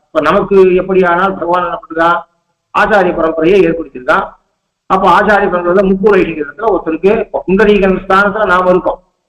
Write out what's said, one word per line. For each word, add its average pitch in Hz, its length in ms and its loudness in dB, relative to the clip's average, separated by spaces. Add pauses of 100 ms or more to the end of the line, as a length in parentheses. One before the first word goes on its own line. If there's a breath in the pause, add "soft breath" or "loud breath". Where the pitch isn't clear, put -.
இப்ப 156 160 -4
நமக்கு 190 440 2
எப்படியானால் 185 760 0
பகவான் 175 240 -2
என்ன 170 160 -6 (100)
பண்ணுறா, 165 320 0 (580)
ஆச்சாரிய 196 360 2
பரம்பரையை 160 460 2
ஏற்படுத்தியிருக்கான். 156 680 -2 (560)
அப்ப 190 340 2
ஆச்சாரிய 202 300 2
பரம்பரையில 180 420 0
முக்கூர் 196 260 2
ஐஷிங்கிறதுல 160 600 -2
ஒருத்தருக்கு, 175 420 -2
இப்ப - 280 -8
புண்டரீகன் 196 600 2
ஸ்தானத்துல 202 380 0
நாம 185 240 0
இருக்கோம். - 340 -2 (260)